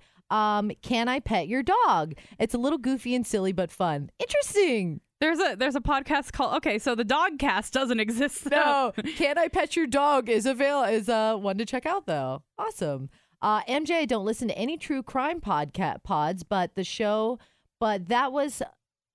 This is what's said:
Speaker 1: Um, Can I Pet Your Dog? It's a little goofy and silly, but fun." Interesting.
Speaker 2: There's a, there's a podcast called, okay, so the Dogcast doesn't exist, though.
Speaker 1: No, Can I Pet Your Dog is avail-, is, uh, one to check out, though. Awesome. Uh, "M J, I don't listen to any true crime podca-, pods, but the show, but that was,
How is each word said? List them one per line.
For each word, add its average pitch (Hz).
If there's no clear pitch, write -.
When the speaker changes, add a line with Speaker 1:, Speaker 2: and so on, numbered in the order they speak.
Speaker 1:
Um, 208
Can 233
I 262
Pet 180
Your 247
Dog? 233
It's 220
a 240
little 285
goofy 247
and 247
silly, 190
but 175
fun." 151
Interesting. 349
Speaker 2:
There's 311
a, 302
there's 247
a 285
podcast 285
called, -
okay, 233
so 240
the 233
Dogcast 269
doesn't 247
exist, 233
though. 285
Speaker 1:
No, 254
Can 311
I 330
Pet -
Your 330
Dog 277
is 226
avail-, 269
is, 220
uh, 220
one 196
to 226
check 254
out, 381
though. 139
Awesome. 143
Uh, 214
"M 285
J, 330
I 294
don't 214
listen 226
to -
any 277
true 269
crime 311
podca-, 151
pods, 170
but 185
the 190
show, 220
but 202
that 254
was, 285